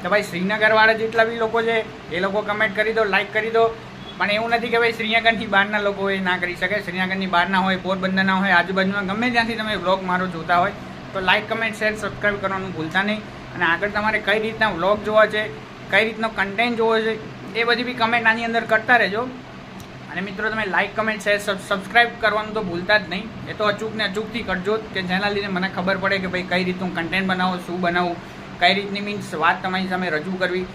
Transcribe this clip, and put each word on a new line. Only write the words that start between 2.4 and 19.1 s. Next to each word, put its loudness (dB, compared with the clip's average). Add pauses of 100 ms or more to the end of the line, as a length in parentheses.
કમેન્ટ 0
કરી 0
દો, 2
લાઈક 0
કરી 0
દો, 4 (400)
પણ 0
એવું 0
નથી 2
કે 2
ભાઈ 4
શ્રીનગરથી 2
બહારના 2
લોકો 0
એ 0
ના 0
કરી -2
શકે. -2
શ્રીનગરની -2
બહારના 2
હોય, 2
પોરબંદરના 0
હોય, 2
આજુબાજુના 2
ગમે -2
ત્યાંથી 0
તમે -2
વ્લોગ 0
મારો 0
જોતા 0
હોય 2 (420)
તો -4
લાઈક, 2
કમેન્ટ, -2
શેર, 0
સબસ્ક્રાઇબ -2
કરવાનું -4
ભૂલતા -2
નહીં. -2 (340)
અને 0
આગળ 2
તમારે 0
કઈ 2
રીતના 0
વ્લોગ 0
જોવા 6
છે, -2 (440)
કઈ 6
રીતનો -2
કન્ટેન્ટ 0
જોવો 4
છે, -2 (360)
એ 2
બધી 2
બી -4
કમેન્ટ 2
આની 2
અંદર 0
કરતા 4
રહેજો. 2 (920)